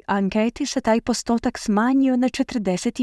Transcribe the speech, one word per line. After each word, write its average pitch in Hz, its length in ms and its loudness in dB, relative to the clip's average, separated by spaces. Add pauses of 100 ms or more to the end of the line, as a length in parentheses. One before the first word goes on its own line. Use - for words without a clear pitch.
anketi 214 580 0
se 247 160 -4
taj 226 200 2
postotak 233 560 -2
smanjio 254 600 2
na 254 120 2
četrdeset 220 720 -2